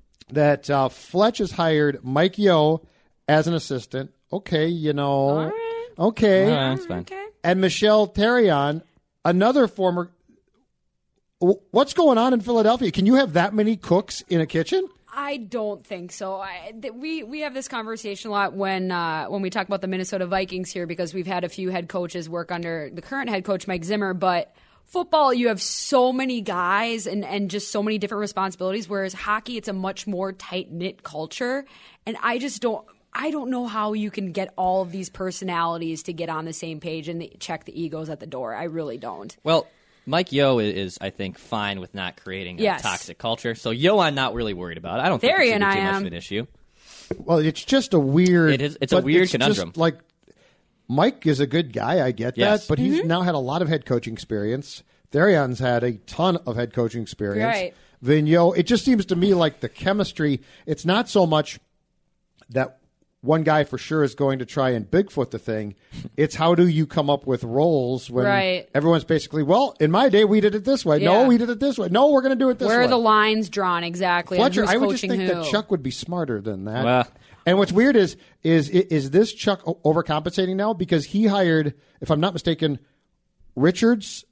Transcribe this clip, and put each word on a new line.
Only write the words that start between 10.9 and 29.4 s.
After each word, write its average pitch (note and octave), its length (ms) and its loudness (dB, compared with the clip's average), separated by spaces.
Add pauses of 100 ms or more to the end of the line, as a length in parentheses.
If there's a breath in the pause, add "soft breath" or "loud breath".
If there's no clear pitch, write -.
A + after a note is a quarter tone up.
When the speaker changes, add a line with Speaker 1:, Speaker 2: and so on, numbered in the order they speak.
Speaker 1:
W-, F#3+ 200 4 (120)
what's C4+ 220 2
going D4 240 6
on B3 160 4
in A#3 80 2
Philadelphia? A3+ 500 2
Can F#3 140 0
you B3 100 6
have B3+ 180 2
that F3 200 2
many G#3+ 240 0
cooks - 500 -2
in E3+ 140 2
a D#3+ 40 0
kitchen? F4+ 420 -2 (260)
Speaker 2:
I C#4+ 240 -6
don't G#3+ 480 -8
think F3+ 260 -14
so. F#3+ 300 -10
I, F#3+ 400 -14
th-, A3 120 -10
we, D4+ 300 -8
we C#4 180 -12
have C#4+ 120 -8
this C4 160 -8
conversation A3 600 -10
a G#3 40 -6
lot G3+ 200 0
when, F#3+ 380 -4
uh, E3 360 -4
when G3 140 -6
we F#3+ 80 -4
talk F#3+ 180 -4
about G3 140 -4
the F#3+ 60 -6
Minnesota F#3 400 -6
Vikings F#3 440 -6
here, F3 160 -8
because E3+ 260 -6
we've F3+ 140 -8
had F3+ 180 -4
a E3+ 40 -4
few F#3 200 -8
head F3 180 -6
coaches F3 400 -8
work E3+ 240 -8
under E3 400 -8
the F3 100 -14
current C4+ 280 -8
head G3 160 -4
coach, F#3+ 220 -4
Mike F3+ 180 -6
Zimmer. G3 300 -2
But F3+ 380 -2 (320 soft breath)
football, D#4 480 2
you A#3+ 160 2
have G3+ 120 -2
so B3+ 500 0
many B3+ 300 -4
guys G3 640 -2
and, G3 160 -4
and G3 280 -4
just G3+ 200 -6
so G#3 120 -2
many G#3+ 160 -2
different G#3 220 -6
responsibilities, F#3+ 680 -6
whereas G3 240 -6
hockey, G#3+ 440 -6